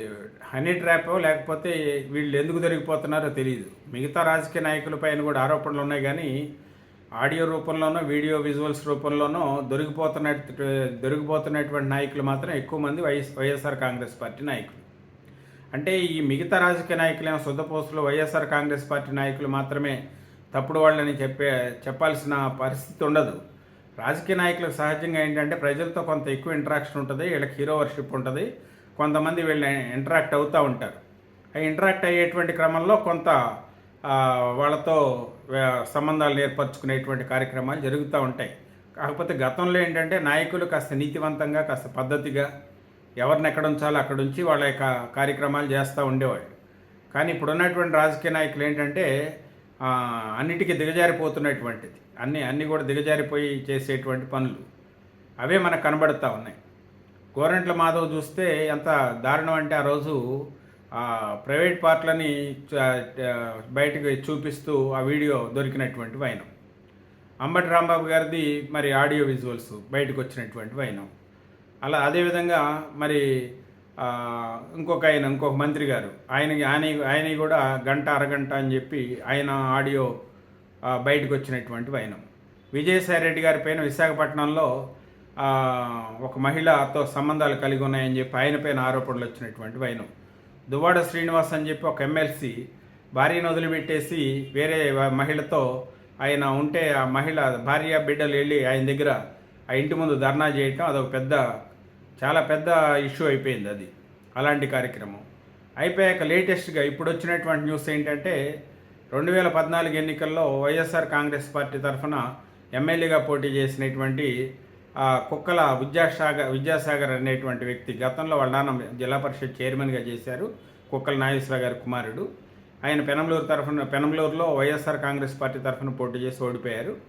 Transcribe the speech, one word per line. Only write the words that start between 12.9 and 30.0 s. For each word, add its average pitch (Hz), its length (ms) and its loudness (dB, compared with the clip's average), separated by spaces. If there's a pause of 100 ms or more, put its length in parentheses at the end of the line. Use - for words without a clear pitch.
వైఎస్, 143 360 -2
వైఎస్ఆర్ 139 380 -2
కాంగ్రెస్ 123 460 -6
పార్టీ 117 240 -10
నాయకులు. 120 380 -8 (920)
అంటే, 185 260 0
ఈ 160 220 0
మిగతా 151 380 2
రాజకీయ 175 380 2
నాయకులేమో 156 420 0
శుద్ధపోస్తులు, 151 640 -4
వైఎస్ఆర్ 151 440 0
కాంగ్రెస్ 147 460 -2
పార్టీ 139 200 -2
నాయకులు 139 360 -2
మాత్రమే 135 600 -2 (480)
తప్పుడు 156 240 0
వాళ్ళని 156 320 6
చెప్పే, 135 640 0 (140)
చెప్పాల్సిన 139 760 0
పరిస్థితి 135 420 -4
ఉండదు. 147 380 2 (580)
రాజకీయ 151 360 -2
నాయకులకు 170 360 0
సహజంగా 156 520 -2
ఏంటంటే, 151 320 0
ప్రజలతో 165 460 -2
కొంత 156 260 -2
ఎక్కువ 139 260 -4
ఇంటరాక్షన్ 147 440 -2
ఉంటుంది, 139 320 -4
వీళ్ళకి 143 280 -2
హీరో 151 200 0
వర్షిప్ 139 380 -2
ఉంటుంది, 135 380 -4 (440)
కొంతమంది 156 440 2
వీళ్ళని 139 520 0
ఇంటరాక్ట్ 156 400 2